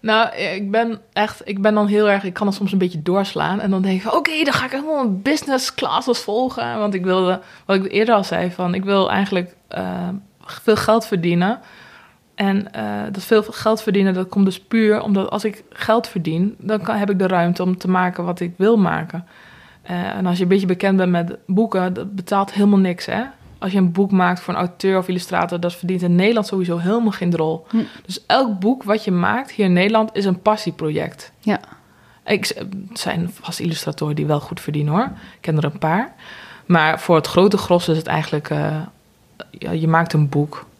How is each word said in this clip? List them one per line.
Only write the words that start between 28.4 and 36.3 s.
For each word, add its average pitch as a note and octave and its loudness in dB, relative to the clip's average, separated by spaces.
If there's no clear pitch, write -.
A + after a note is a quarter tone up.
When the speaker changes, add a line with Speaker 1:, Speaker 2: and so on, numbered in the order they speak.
Speaker 1:
boek B3 0
wat G#3+ 0
je G3+ -2
maakt F#3 0
hier G#3 0
in F3+ 4
Nederland A3 4
is G3 -2
een F#3 0
passieproject. E3 -2
Speaker 2:
Ja. - -2
Speaker 1:
Ik, - -2
er - -8
zijn F3 -4
vast - -10
illustratoren D3+ -4
die D3+ -2
wel D3 0
goed - -12
verdienen, D3 -2
hoor. G3+ 2
Ik - -14
ken D#3 -2
er D3 0
een D3 -4
paar. F#3 -2